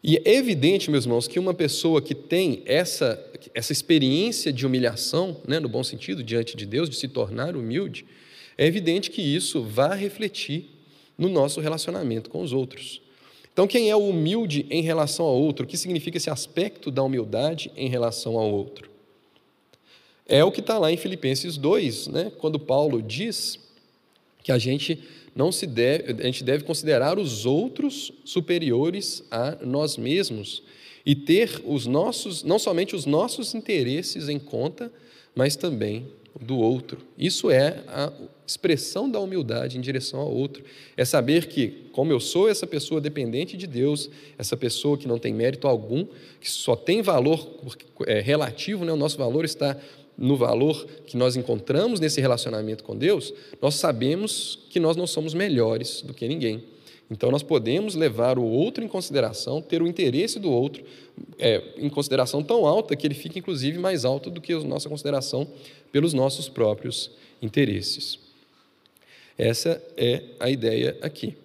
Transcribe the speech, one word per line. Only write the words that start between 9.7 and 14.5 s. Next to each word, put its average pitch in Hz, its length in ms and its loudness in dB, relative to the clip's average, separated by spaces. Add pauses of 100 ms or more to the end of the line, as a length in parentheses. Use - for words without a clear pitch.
refletir 196 760 -6 (460)
no 180 120 2
nosso 151 320 2
relacionamento 156 680 -2
com - 140 -6
os 139 100 -4
outros. - 480 -4 (520)
Então, 196 160 4
quem 226 220 4
é 214 40 4
o 202 140 4
humilde 165 640 0